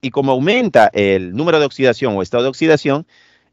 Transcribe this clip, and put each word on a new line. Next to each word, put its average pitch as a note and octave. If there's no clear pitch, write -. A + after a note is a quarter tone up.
Y C3+
como C3+
aumenta D3+
el F#2+
número D#3
de D3
oxidación B2
o F#2+
estado A#2+
de C3+
oxidación, D3